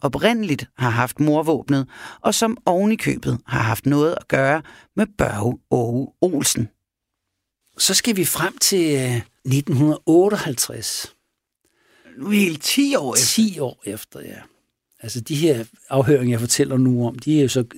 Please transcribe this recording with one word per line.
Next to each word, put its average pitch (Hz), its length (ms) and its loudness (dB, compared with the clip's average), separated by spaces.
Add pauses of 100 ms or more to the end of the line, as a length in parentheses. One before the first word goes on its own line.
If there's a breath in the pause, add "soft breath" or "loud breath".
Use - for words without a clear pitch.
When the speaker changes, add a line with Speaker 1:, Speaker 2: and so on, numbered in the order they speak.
Speaker 1:
oprindeligt 165 640 0 (120)
har 127 120 0
haft 120 300 0
mordvåbnet, 147 680 0 (340 loud breath)
og 214 140 0
som 226 300 0
ovenikøbet 180 800 0
har 127 180 -2
haft 113 220 -2
noget 147 360 2
at - 60 -20
gøre 139 340 0 (340 loud breath)
med 208 100 0 (120)
Børge 110 400 -2 (140)
Åge 123 360 0 (140)
Olsen. - 480 0 (1080)
Speaker 2:
Så - 160 0
skal 214 220 0
vi 180 100 0
frem 156 320 -4
til, 165 380 2
øh, 127 260 0 (240)
nitten 135 300 0
hundrede 151 300 4
otteoghalvtreds. 160 1080 0 (1040 soft breath)
Speaker 1:
Nu 131 80 -12
er 196 40 -6
vi 208 100 4
helt 170 240 0
ti 277 320 2
år 127 180 -2
efter. - 120 2
Speaker 2:
Ti 208 340 0
år 127 260 -6
efter, 104 360 -12
ja. - 140 -16 (640)
Altså, 117 220 -10
de 151 140 -6
her 143 300 2 (240)
afhøringer, 127 440 2
jeg 113 60 -2
fortæller 131 380 0
nu 123 300 2
om, 123 120 -8
de 151 180 0
er 147 40 4
jo 135 60 4
så 120 160 0 (140)